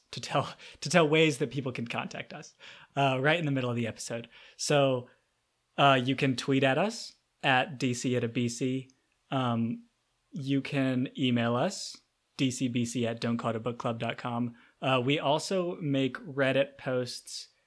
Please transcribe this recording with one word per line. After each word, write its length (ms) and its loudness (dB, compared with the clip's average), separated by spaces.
to 100 -10
tell, 260 -2
<laughs> 140 -20
to 80 -8
tell 180 6
ways 320 4
that 120 -2
people 220 -4
can 140 -6
contact 460 -8
us, 220 -16
uh, 240 2
right 180 4
in 60 -4
the 60 0
middle 200 0
of 60 -2
the 120 -2
episode. 400 -10
So, 520 2
uh, 260 8
you 140 0
can 200 2
tweet 280 2
at 140 4
us 340 -4
at 360 2
D 140 0
C 240 -2
at 80 0
a 40 -2
B 200 0
C. 400 -4
Um, 520 0
you 240 0
can 560 0
email 380 2
us, 420 -4
D 140 2
C 180 -4
B 160 0
C 220 -2
at 140 -4
don't 180 0
call 120 -2
it 60 -2
a 40 -4
book 180 -6
club 220 -4
dot 180 -6
com. 360 -4
Uh, 200 2
we 180 2
also 600 0
make 380 0
Reddit 580 0
posts 720 -6